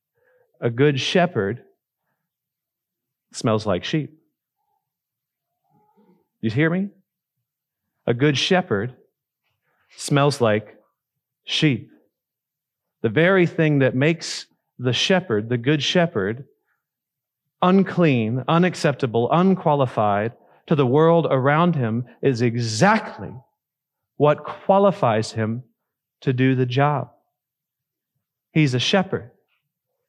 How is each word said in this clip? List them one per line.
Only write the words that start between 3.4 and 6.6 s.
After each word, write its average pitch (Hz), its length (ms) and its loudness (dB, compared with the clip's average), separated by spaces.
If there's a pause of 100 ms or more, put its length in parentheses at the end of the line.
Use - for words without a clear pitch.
like 92 180 -2
sheep. - 300 -6 (2250)
You 113 100 -4
hear 147 180 0